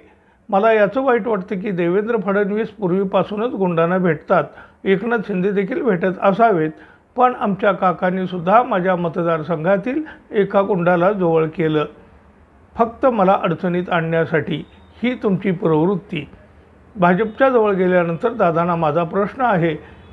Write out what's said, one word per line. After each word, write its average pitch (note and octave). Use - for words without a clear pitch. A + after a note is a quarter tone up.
"मला G#3
याचं G#3+
वाईट A#3+
वाटतं G3+
की G#3
देवेंद्र F#3+
फडणवीस G#3
पूर्वीपासूनच G3+
गुंडांना F3+
भेटतात, E3+
एकनाथ A3
शिंदे F#3+
देखील G3+
भेटत F#3+
असावेत, G3
पण B3
आमच्या G3+
काकांनी F#3
सुद्धा F#3
माझ्या F#3+
मतदारसंघातील E3+
एका G3
गुंडाला F3+
जवळ E3
केलं, D#3
फक्त A#3
मला G3+
अडचणीत F3+
आणण्यासाठी. E3
ही B3
तुमची F#3+
प्रवृत्ती. E3
भाजपच्या G#3+
जवळ A3
गेल्यानंतर F3+
दादांना E3+
माझा E3
प्रश्न -
आहे E3+